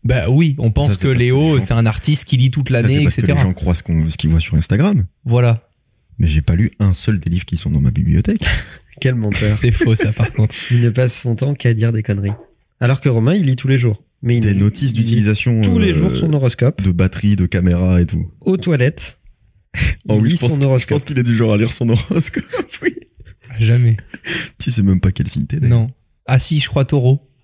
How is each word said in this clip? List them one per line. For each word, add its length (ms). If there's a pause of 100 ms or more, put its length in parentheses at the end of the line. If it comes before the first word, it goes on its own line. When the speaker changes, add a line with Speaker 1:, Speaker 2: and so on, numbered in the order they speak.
Speaker 1:
Bah 240
oui, 300
on 120
pense 180
Speaker 2:
Ça, 40
c'est 80
Speaker 1:
que 60
Speaker 2:
parce 100
que 60
Speaker 1:
Léo, 320
Speaker 2:
les 40
gens, 60
Speaker 1:
c'est 80
un 120
artiste 400
qui 120
lit 140
toute 180
Speaker 2:
ça, 60
Speaker 1:
l'année, 240
Speaker 2:
c'est 40
parce 120
que 60
Speaker 1:
et 40
cetera. 120
Speaker 2:
les 120
gens 40
croient 220
ce 80
qu'on, 260
ce 80
qu'ils 120
voient 100
sur 160
Instagram. 500 (200)
Speaker 1:
Voilà. 420 (520)
Speaker 2:
Mais 80
j'ai 140
pas 140
lu 240
un 140
seul 260
des 100
livres 160
qui 120
sont 140
dans 100
ma 100
bibliothèque. 540 (260)
Speaker 3:
<laughs> 300
Quel 140
menteur. 380
Speaker 1:
C'est 180
faux, 240
ça, 180
par 180
contre. 320
Speaker 3:
<laughs> 80
Il 100
ne 80
passe 300
son 160
temps 200
qu'à 180
dire 180
des 120
conneries. 280 (480)
Alors 220
que 80
Romain, 260
il 100
lit 120
tous 100
les 120
jours. 220 (200)
Mais 160
il 40
Speaker 2:
Des 120
Speaker 3:
lit, 80
Speaker 2:
notices 300
Speaker 3:
il 60
lit 60
Speaker 2:
d'utilisation, 580
Speaker 3:
tous 180
les 120
Speaker 2:
euh, 40
Speaker 3:
jours 200
son 180
horoscope. 480
Speaker 2:
de 100
batterie, 440
de 100
caméra 560
et 40
tout. 260 (100)
Speaker 3:
Aux 160
toilettes. 600 (880)
Speaker 2:
Oh 80
Speaker 3:
Il 60
Speaker 2:
oui, 80
Speaker 3:
lit 60
Speaker 2:
je 60
pense 120
Speaker 3:
son 60
Speaker 2:
que, 40
Speaker 3:
horoscope. 260
Speaker 2:
je 60
pense 100
qu'il 140
est 40
du 120
genre 180
à 40
lire 160
son 160
horoscope, 560 (180)
<laughs> 200
oui. 100 (680)
Speaker 1:
Jamais. 380 (600)
Speaker 2:
Tu 120
sais 120
même 180
pas 100
quel 160
signe 180
t'es, 140
d'ailleurs. 200
Speaker 1:
Non. 120 (360)
Ah 120
si, 200
je 100
crois 160
Taureau. 440 (140)